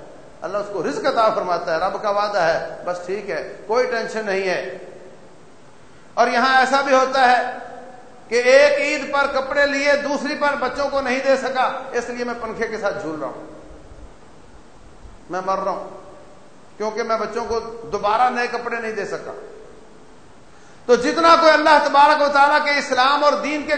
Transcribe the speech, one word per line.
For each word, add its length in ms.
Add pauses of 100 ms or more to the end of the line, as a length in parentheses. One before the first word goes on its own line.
(420)
اللہ 160
اس 140
کو 100
رزق 240
عطا 280
فرماتا 400
ہے، 40
رب 240
کا 80
وعدہ 280
ہے، 460
بس 220
ٹھیک 240
ہے، 260 (100)
کوئی 200
ٹینشن 400
نہیں 220
ہے۔ 300 (1400)
اور 120
یہاں 320
ایسا 220
بھی 140
ہوتا 380
ہے 260 (720)
کہ 60
ایک 440
عید 340
پر 220
کپڑے 320
لیے، 260 (160)
دوسری 260
پر 260
بچوں 300
کو 100
نہیں 260
دے 100
سکا، 460 (100)
اس 160
لیے 160
میں 160
پنکھے 280
کے 100
ساتھ 240
جھول 180
رہا 80
ہوں، 180 (1800)
میں 160
مر 120
رہا 140
ہوں، 160 (880)
کیونکہ 260
میں 140
بچوں 280
کو 160 (320)
دوبارہ 380
نئے 160
کپڑے 300
نہیں 160
دے 120
سکا۔ 280 (1500)
تو 80
جتنا 460
کوئی 120
اللہ 320
تبارک 380
و 100
تعالیٰ 320
کے 140
اسلام 460
اور 80
دین 340
کے 120